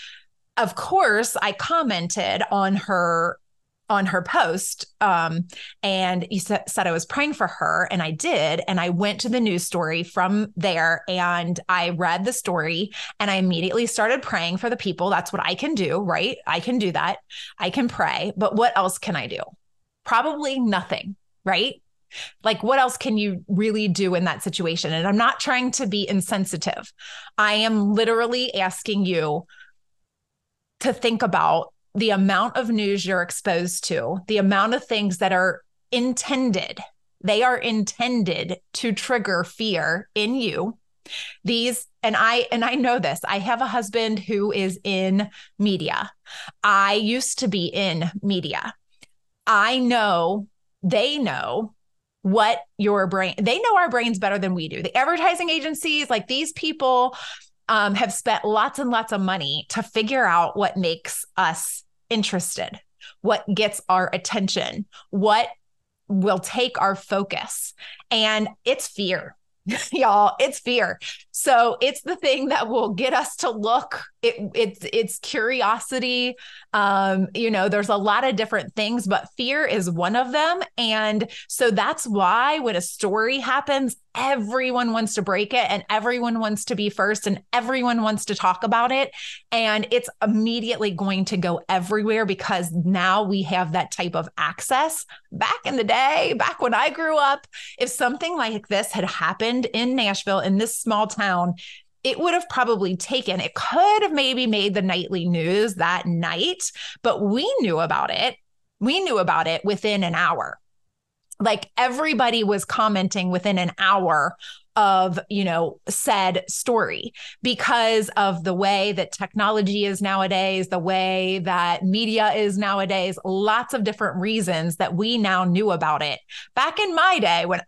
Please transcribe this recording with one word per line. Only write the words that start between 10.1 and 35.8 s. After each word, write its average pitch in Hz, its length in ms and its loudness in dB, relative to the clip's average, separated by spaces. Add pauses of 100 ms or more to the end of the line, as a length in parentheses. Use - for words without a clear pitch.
there, 165 520 2
and 175 500 0 (100)
I 180 220 2
read 175 340 0
the 247 80 0
story, 170 580 -2 (300)
and 202 100 0
I 190 60 2
immediately 185 500 0
started 233 360 0
praying 170 340 -2
for 240 120 -4
the 233 80 -2
people. 185 320 -2
That's 180 240 0
what 196 120 -4
I 175 100 0
can 302 200 -4
do, 175 260 0
right? 180 360 -2 (100)
I 170 140 0
can 247 180 -2
do 202 140 0
that. 156 260 -2 (400)
I 180 120 -2
can 240 180 0
pray. - 480 -2
But 208 200 0
what 233 200 4
else 185 220 0
can 202 160 -4
I 120 140 -4
do? - 120 -8 (640)
Probably 277 540 0
nothing, 202 560 -2 (300)
right? 196 360 -2 (600)
Like, 220 200 0
what 254 160 4
else 254 180 2
can 220 220 0
you 202 280 -2
really 214 420 2
do 185 260 2
in 175 100 2
that 165 180 0
situation? 170 500 -2
And 160 140 0
I'm 196 100 2
not 233 240 2
trying 247 320 0
to 269 140 -2
be 202 220 -2
insensitive. 190 840 -4 (460)
I 208 160 4
am 214 400 2
literally 233 600 2
asking 196 520 -2
you 165 400 0 (1300)
to 254 120 0
think 226 300 0
about 165 500 2 (240)
the 214 140 2
amount 196 480 2
of 247 100 -2
news 202 380 0
you're 180 160 0
exposed 175 640 -2
to, 156 340 -2 (100)
the 214 80 2
amount 202 380 4
of 277 100 -4
things 208 340 -2
that 190 140 2
are 180 300 2 (280)